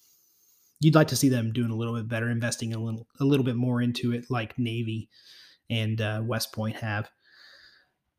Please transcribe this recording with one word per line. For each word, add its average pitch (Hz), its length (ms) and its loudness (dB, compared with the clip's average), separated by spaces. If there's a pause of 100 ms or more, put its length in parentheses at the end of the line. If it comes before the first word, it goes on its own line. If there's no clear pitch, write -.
(800)
you'd 151 160 8
like 151 140 6
to 131 60 0
see 135 140 4
them 113 240 2
doing 117 180 0
a 113 40 -4
little 117 200 -2
bit 113 140 -6
better, 117 200 -2
investing 117 440 -4
a 113 60 -6
little, 113 280 -8 (120)
a 139 40 0
little 135 220 4
bit 123 100 0
more 123 260 0
into 120 300 0
it, 120 180 -4
like 117 280 -4
Navy 113 520 -4 (600)
and, 110 320 -2
uh, 107 240 -2
West 113 260 -4
Point 110 260 -4
have. 107 320 -4 (1080)